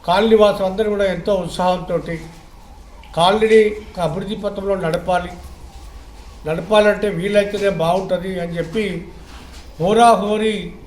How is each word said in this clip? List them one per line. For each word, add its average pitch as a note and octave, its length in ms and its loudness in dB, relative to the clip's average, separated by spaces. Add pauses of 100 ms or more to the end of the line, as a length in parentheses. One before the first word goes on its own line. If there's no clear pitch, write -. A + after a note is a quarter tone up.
కాలనీ G#3+ 360 4
వాసులందరూ G3 520 2
కూడా G3+ 200 0
ఎంతో E3+ 180 -2 (120)
ఉత్సాహంతో F3+ 520 -2 (1200)
కాలనీని G#3+ 460 6 (280)
ఒక - 160 -12
అభివృద్ధి F#3+ 380 -6
పథంలో G3 300 -2 (120)
నడపాలి, F3 460 -2 (1160)
నడపాలంటే G#3 600 2 (100)
వీలైతేనే G3+ 520 0 (140)
బాగుంటుంది F3+ 480 -2 (100)
అని E3+ 160 -8
చెప్పి G3+ 260 -4 (960)
హోరాహోరీ G#3+ 760 4 (300)